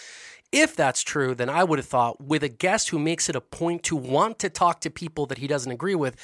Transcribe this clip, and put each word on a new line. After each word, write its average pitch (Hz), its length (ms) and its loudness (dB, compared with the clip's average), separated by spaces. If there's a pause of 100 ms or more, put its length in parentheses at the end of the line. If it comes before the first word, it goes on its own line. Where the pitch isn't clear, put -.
(500)
if 302 260 2
that's 135 260 2
true, 131 320 0
then 120 140 -2
I 165 160 4
would 156 140 2
have - 100 -4
thought 120 340 2
with 143 200 0
a 147 60 0
guest 175 420 0
who 165 80 -2
makes 160 320 0
it 139 60 -2
a 123 40 -2
point 170 440 -4
to 160 120 -2
want 143 440 2
to 202 100 -2
talk 175 320 2
to 156 80 -4
people 156 360 -6
that 127 120 -6
he 135 80 -6
doesn't 135 260 -2
agree 165 220 -2
with, 139 300 0